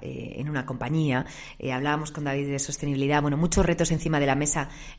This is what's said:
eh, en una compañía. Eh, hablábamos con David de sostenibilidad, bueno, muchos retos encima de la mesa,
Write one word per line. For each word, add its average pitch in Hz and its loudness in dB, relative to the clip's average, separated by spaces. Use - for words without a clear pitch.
eh, - -8
en 139 -4
una 139 -2
compañía. 139 0
Eh, 131 -4
hablábamos 147 0
con 156 -6
David 139 -2
de 139 -2
sostenibilidad, 143 2
bueno, 147 2
muchos 175 4
retos 170 2
encima 160 2
de 143 4
la 160 4
mesa, 143 0